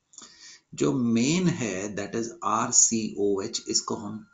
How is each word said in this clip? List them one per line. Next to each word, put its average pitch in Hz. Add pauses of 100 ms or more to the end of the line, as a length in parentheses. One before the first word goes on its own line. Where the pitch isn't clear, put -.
(760)
जो 143
main 131
है, 104
that 101
is 113 (180)
आर 113
सी 113
ओ 101
एच, 110
इसको -
हम 107